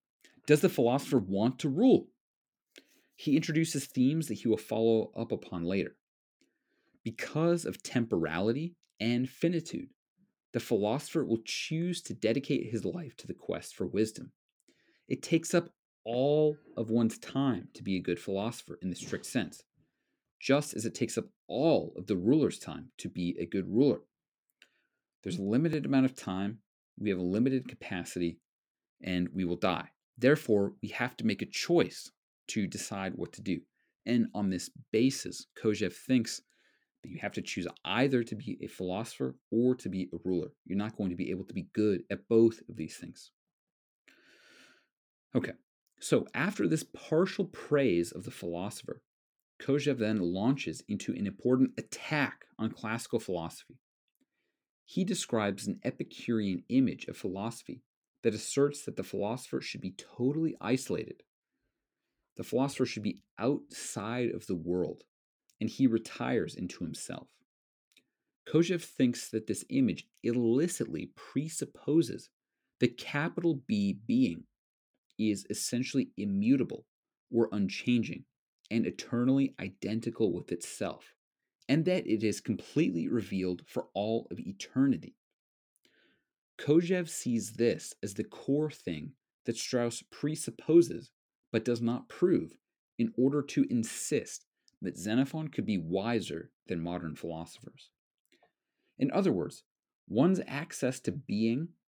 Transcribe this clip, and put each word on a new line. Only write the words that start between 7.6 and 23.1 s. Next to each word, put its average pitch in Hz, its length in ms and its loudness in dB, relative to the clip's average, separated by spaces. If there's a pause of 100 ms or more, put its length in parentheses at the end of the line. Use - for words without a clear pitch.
of - 160 -6
temporality 113 920 0 (240)
and 120 280 0
finitude, - 600 -2 (640)
the 120 60 -2
philosopher 120 640 0
will 113 200 0
choose 170 580 -4
to - 100 -10
dedicate 123 580 0
his 110 140 -4
life - 320 -6
to - 100 -18
the - 60 -10
quest - 420 -10
for 95 100 -4
wisdom. 104 460 -4 (760)
It 135 140 -4
takes 165 320 0
up 170 160 2 (360)
all 147 520 4 (200)
of 110 120 -4
one's 113 300 4
time 135 540 0
to - 100 -16
be 95 140 0
a 87 40 -2
good 85 180 0
philosopher 101 640 -6
in 92 80 -2
the 87 60 -4
strict - 300 -8
sense, - 380 -4 (760)
just 143 340 2
as 107 120 -4
it - 100 -4
takes 117 220 -2
up - 80 -4 (220)
all 117 500 2
of 95 100 -10
the 104 80 2
ruler's 117 440 2
time - 300 -12 (100)
to 87 100 -10
be 87 300 -2